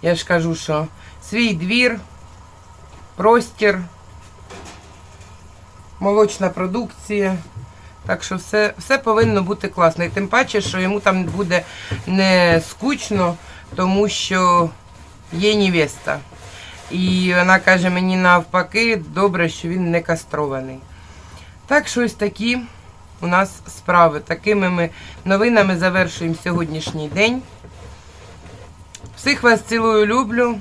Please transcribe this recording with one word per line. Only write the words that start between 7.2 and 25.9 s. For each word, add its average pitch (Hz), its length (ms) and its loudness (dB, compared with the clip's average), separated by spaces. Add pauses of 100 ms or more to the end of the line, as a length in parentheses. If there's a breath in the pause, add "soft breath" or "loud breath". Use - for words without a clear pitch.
Так 185 160 -4
що - 120 -6
все, 208 420 0
все 269 200 -2
повинно 226 440 2
бути 196 260 -4
класно. 170 360 2
І 170 60 -4
тим 196 180 -4
паче, 226 340 0
що 185 180 -4
йому 190 200 0
там 185 240 0
буде 175 380 -2 (460 loud breath)
не 185 600 4
скучно, 202 680 -2 (400 loud breath)
тому 190 340 2
що 175 600 2 (640)
є 208 220 2
невеста. 160 640 0 (720 loud breath)
І 185 460 0
вона 185 220 4
каже: 185 300 4
мені 185 280 0
навпаки, 185 920 2
добре, 170 420 0
що - 180 -8
він 175 240 0
не 170 100 2
кастрований. 139 760 -4 (880 loud breath)
Так 285 220 2
що 240 180 0
ось 214 80 -4
такі 226 460 -2 (640 loud breath)
у 170 60 -4
нас 190 400 0
справи. 170 520 2
Такими 190 500 0
ми 170 200 0 (360 loud breath)
новинами 196 520 4
завершуємо 175 680 0